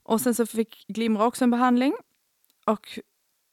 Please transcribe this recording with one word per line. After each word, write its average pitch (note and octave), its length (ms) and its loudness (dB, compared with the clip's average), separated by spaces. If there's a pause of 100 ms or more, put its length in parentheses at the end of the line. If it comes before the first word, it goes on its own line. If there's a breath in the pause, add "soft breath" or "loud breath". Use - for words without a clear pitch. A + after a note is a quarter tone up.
Och A3 180 -2
sen A#3+ 140 0
så A3+ 120 0
fick - 420 -6
Glimra A3 380 0
också B3 180 -2
en A#3+ 60 4
behandling. B3 440 2 (720)
Och, - 320 -4 (540)